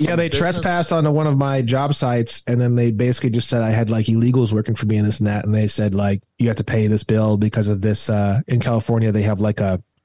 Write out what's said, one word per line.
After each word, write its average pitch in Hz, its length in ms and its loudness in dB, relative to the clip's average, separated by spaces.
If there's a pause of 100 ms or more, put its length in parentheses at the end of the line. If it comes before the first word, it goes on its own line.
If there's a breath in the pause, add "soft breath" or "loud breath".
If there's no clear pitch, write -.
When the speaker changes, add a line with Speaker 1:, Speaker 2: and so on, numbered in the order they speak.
Speaker 1:
Some 165 160 0
Speaker 2:
they 170 120 0
Speaker 1:
business? 165 280 0
Speaker 2:
trespassed 175 360 -2
onto 151 200 2
one 156 160 2
of 139 100 2
my 135 240 0
job 135 320 0
sites, 120 540 -2
and 120 120 2
then 120 140 2
they 120 160 2
basically 123 400 0
just 117 180 -2
said 117 140 0
I 110 80 0
had, 110 180 0
like, 113 180 0
illegals 117 440 2
working 110 240 0
for 110 120 -4
me 107 100 2
and 104 100 2
this 104 140 -2
and 104 80 0
that, 104 160 -2
and 107 100 0
they 107 140 2
said, 104 260 -2
like, 98 280 0 (160)
"You 117 100 2
have 110 80 -2
to 110 80 -4
pay 110 240 0
this 107 160 0
bill 107 320 2
because 104 320 0
of 98 140 -2
this." 107 280 -2
Uh, 104 380 0
in 123 100 2
California, 113 540 0
they 104 100 0
have, 104 180 0
like, 107 200 0
a 95 200 0 (240)